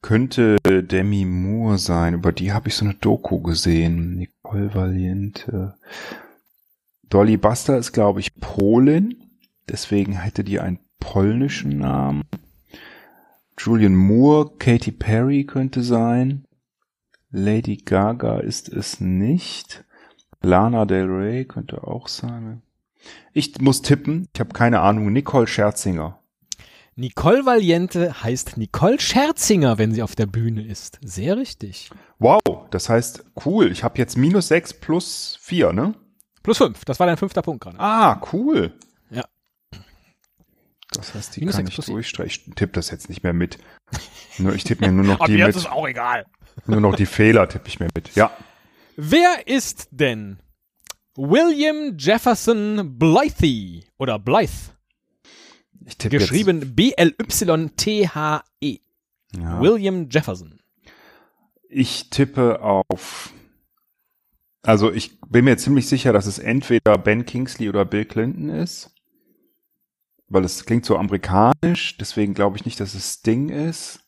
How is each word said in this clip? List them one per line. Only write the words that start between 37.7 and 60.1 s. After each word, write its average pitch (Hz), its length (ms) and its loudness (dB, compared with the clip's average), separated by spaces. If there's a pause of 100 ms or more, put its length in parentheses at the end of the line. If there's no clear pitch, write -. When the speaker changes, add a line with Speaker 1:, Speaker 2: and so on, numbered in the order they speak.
Speaker 1:
Ah, 196 400 2 (140)
cool. 208 400 0 (380)
Speaker 2:
Ja. 110 140 -8 (1700)
Speaker 1:
Das - 200 -10
heißt, - 220 -14
die - 40 -10
Speaker 2:
Minus 151 160 -4
sechs 95 100 -2
Speaker 1:
kann - 20 -6
ich 90 60 -12
Speaker 2:
plus - 120 -10
vier. 104 100 -8
Speaker 1:
durchstreichen. - 520 -10
Ich 90 60 -20
tipp 98 180 -4
das - 180 -6
jetzt - 200 -16
nicht - 120 -14
mehr 87 120 -2
mit. 87 240 -2 (800)
Nur, 95 160 0
ich 92 100 -6
tipp - 160 -4
mir 101 100 2
nur 95 140 4
Speaker 2:
<laughs> - 0 -
Speaker 1:
noch 98 160 2
Speaker 2:
Ab 165 60 2
Speaker 1:
die 107 80 4
Speaker 2:
jetzt 180 140 6
Speaker 1:
mit. 196 80 2
Speaker 2:
ist 170 140 -6
auch 156 160 -4
egal. 120 380 -4 (400)
Speaker 1:
Nur 107 160 2
noch 101 160 4
die 101 100 2
Fehler 110 420 6
tipp - 180 -12
ich - 120 -14
mir 85 160 -4
mit. - 200 -10
Ja. 107 200 4 (640)
Speaker 2:
Wer 302 500 2
ist - 440 -4
denn 110 480 -4 (760)
William 294 840 2
Jefferson 208 1000 0
Blythe 135 880 0 (120)
oder 120 200 -4
Blythe? 139 520 -2 (1120)
Speaker 1:
Ich - 140 -20
tipp 110 120 -6
Speaker 2:
Geschrieben 170 520 0
Speaker 1:
jetzt 131 140 -6
Speaker 2:
B 233 200 4
L 170 240 4
Y 165 560 -2
T 208 320 0
H 151 340 -4 (180)
E. 143 180 -6 (580)
Speaker 1:
Ja. 85 240 -4
Speaker 2:
William 190 500 2